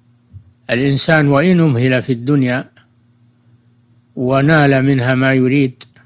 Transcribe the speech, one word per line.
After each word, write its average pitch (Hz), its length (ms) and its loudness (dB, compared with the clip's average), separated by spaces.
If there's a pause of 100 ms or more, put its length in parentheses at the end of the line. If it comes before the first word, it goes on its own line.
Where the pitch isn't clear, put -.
(720)
الإنسان 139 580 0
وإن 170 320 2
أمهل 127 420 0
في 135 100 -4
الدنيا 127 580 -2 (1500)
ونال 135 680 0
منها 131 300 0
ما 135 200 0
يريد، 131 500 -2 (220)